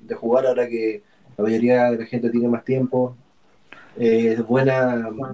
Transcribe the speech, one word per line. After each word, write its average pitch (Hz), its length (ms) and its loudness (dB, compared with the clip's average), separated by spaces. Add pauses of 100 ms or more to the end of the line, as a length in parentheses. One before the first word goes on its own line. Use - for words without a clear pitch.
de - 140 -10
jugar 127 320 0
ahora 123 220 0
que 110 340 -4 (340)
la 104 80 -2
mayoría 120 460 2
de 117 80 -2
la 113 80 -8
gente 117 240 -2
tiene 120 180 0
más 117 160 -2
tiempo. 127 520 -2 (840)
Eh, 113 400 2
es 113 80 -4
buena, 127 640 2 (260)